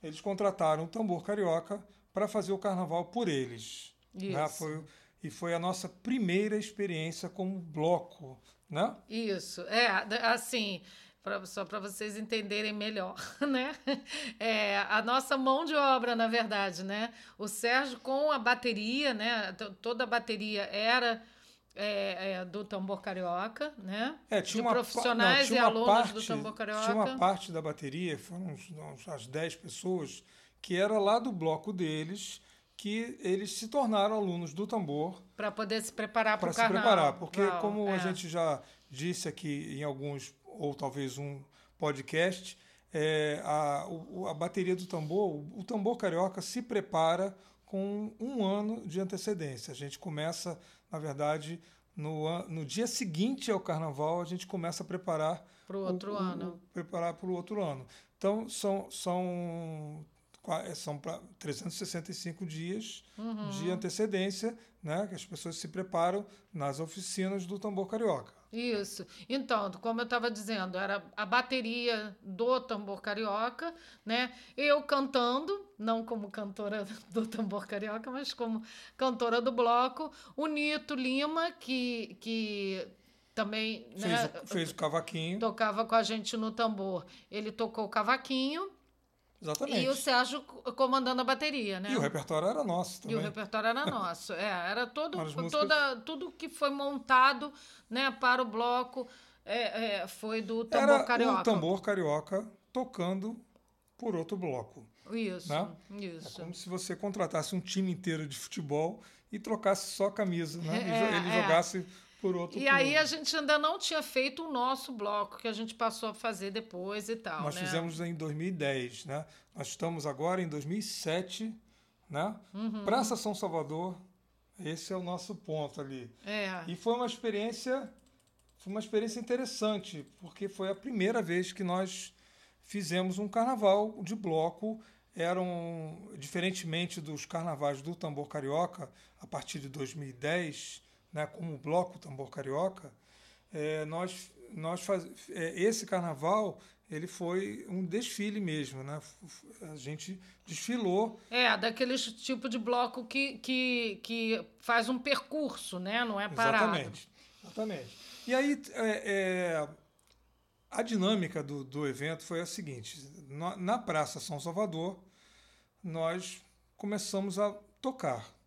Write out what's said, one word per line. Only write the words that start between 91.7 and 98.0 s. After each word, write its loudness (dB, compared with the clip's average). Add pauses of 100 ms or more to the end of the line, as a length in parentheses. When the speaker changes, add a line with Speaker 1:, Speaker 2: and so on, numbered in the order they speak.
Speaker 2:
né? -4
Speaker 1:
E 2
o 2
repertório 0
era 0
nosso 0
Speaker 2:
E -8
o -8
Speaker 1:
também. 0
Speaker 2:
repertório -2
era 0
Speaker 1:
<laughs> 0
Speaker 2:
nosso. -2
É, -2
era 0
todo, -4
Speaker 1:
Várias -2
músicas. 0
Speaker 2:
toda, 6
tudo -6
que -8
foi 0
montado, 4 (360)
né, 2